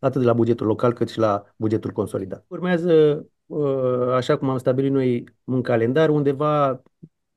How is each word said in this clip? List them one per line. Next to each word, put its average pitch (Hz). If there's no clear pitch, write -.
atât 135
de 123
la 117
bugetul 117
local, 110
cât 117
și -
la 104
bugetul 110
consolidat. 98
Urmează, 165
uh, 131
așa 127
cum 135
am 131
stabilit 135
noi 127
în 127
calendar, 123
undeva 143